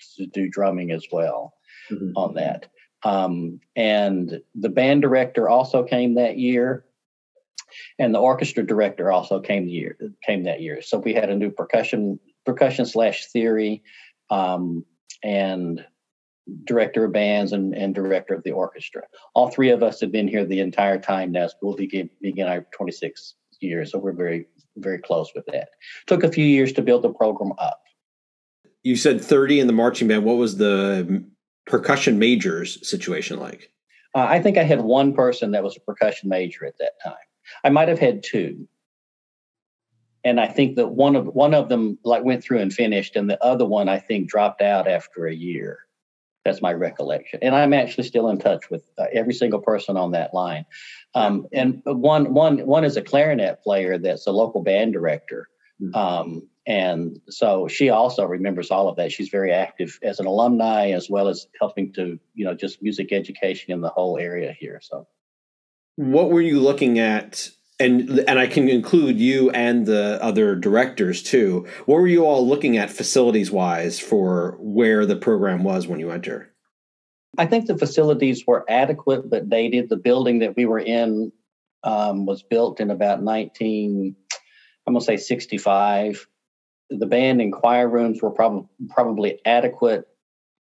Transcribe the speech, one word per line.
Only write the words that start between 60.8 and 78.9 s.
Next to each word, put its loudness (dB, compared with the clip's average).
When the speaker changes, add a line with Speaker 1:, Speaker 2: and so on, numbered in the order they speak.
Speaker 1:
as -4
well 2
as -4
helping -4
to, -8
you -6
know, -4
just -10
music -6
education -6
in -6
the -4
whole -2
area -6
here. -16
So, -14
Speaker 2:
what 4
were 6
you 4
looking 4
at? -2
And, 4
and 2
I 4
can 2
include 2
you 4
and 2
the 0
other 2
directors 0
too. 2
What 6
were 6
you 6
all 4
looking 2
at -2
facilities 2
wise -2
for 0
where 2
the 0
program 0
was -2
when -6
you -6
enter? -10
Speaker 1:
I 2
think 0
the -2
facilities 2
were 2
adequate 0